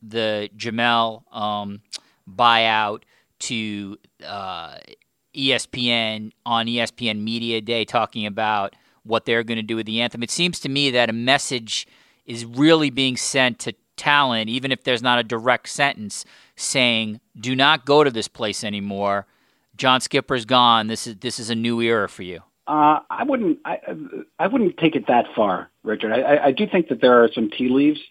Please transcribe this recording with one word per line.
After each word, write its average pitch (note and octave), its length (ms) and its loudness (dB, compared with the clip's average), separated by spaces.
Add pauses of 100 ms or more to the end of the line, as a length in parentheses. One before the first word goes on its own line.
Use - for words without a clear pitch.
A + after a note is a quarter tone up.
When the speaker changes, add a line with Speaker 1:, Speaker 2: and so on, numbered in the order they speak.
Speaker 1:
the G#2+ 560 -4
Jamel, A#2 640 0 (100)
um, G#2 520 -6 (440)
buyout A2 760 2 (380)
to, G#2 540 -6 (300)
uh, F#2 540 -12 (560)
E C3+ 180 2
S A#2+ 140 0
P B2 240 -2
N A2 420 -4 (140)
on A2+ 200 0
E A#2+ 120 -2
S A2+ 100 -2
P A#2+ 200 -6
N G#2+ 140 -4
Media A#2 380 -4
Day A2 240 -2
talking A2 400 -2
about G#2 500 -2 (280)
what A2 220 -2
they're A#2 180 0
gonna A2+ 180 -4
do A2 140 -6
with A2 100 -4
the A2 160 -4
anthem, A#2+ 220 -4
it A#2 80 -8
seems F3 300 -2
to - 60 -8
me C#3 220 0
that A#2+ 220 2
a - 20 -4
message A#2+ 720 -2 (400)
is A#2 180 -10
really D3 460 4
being C3 260 0
sent B2+ 420 0
to - 160 -8 (220)
talent, C3 540 2
even B2+ 200 -4
if B2+ 140 -2
there's B2 180 0
not B2 160 2
a A#2+ 60 0
direct A#2 460 -2
sentence B2 560 -4 (320)
saying, A2+ 640 0 (180)
"Do B2+ 160 -2
not C3+ 300 2
go C#3+ 180 6
to C#3 80 2
this A2 160 -4
place A2 380 -6
anymore. G2+ 600 -4 (520)
John B2+ 240 4
Skipper's C3 420 -2
gone. A#2 440 4
This A2 200 -6
is, A2+ 80 -12
this A#2 240 -8
is A2+ 100 -10
a A#2 60 -2
new A#2 240 -2
era A2+ 300 0
for - 140 -16
you." F2 180 -12 (260)
Speaker 2:
Uh, D3+ 320 4 (100)
I - 140 -6
wouldn't, A#3+ 400 0
I, E3+ 160 -8 (580)
I E3 100 -2
wouldn't A3 300 0
take D#3 200 2
it A2+ 100 -2
that A#2+ 200 4 (100)
far, G2 340 -2 (120)
Richard. A2 280 -4
I, A#2 80 0
I, C#3+ 280 2
I C#3 40 4
do G3+ 160 -2
think F3+ 220 0
that A#2+ 100 -4
there B2 240 8
are A2+ 80 4
some A2+ 180 -2
tea B2+ 200 -2
leaves D3 420 2